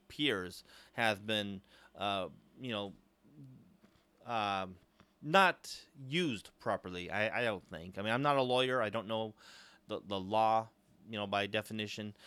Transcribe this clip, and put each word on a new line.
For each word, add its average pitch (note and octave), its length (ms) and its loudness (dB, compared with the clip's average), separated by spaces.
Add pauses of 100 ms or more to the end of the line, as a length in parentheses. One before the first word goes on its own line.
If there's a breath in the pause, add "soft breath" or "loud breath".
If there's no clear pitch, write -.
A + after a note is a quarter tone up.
peers G2 540 0 (300 soft breath)
has A2 240 4
been, G#2 420 -2 (380 soft breath)
uh, G2 300 0 (340)
you B2+ 100 -6
know, G2+ 220 -4 (1300)
um, G2 480 -2 (460)
not F3 540 2 (320)
used C#3 420 0 (100)
properly, F2+ 500 -2
I, G2+ 300 0
I B2 40 2
don't G#2 280 0
think. F2+ 260 -12
I G2 60 -4
mean, A2 100 0
I'm B2+ 80 2
not C#3+ 160 2
a C3+ 60 6
lawyer. B2+ 380 2
I G#2+ 80 2
don't G2+ 180 -4
know A2 260 -2 (540 soft breath)
the, G#2+ 200 -6
the G2 120 -2
law, A2 480 4 (420)
you A2 80 -6
know, G#2 100 -2
by G2+ 200 2
definition. G#2 680 -4 (140 soft breath)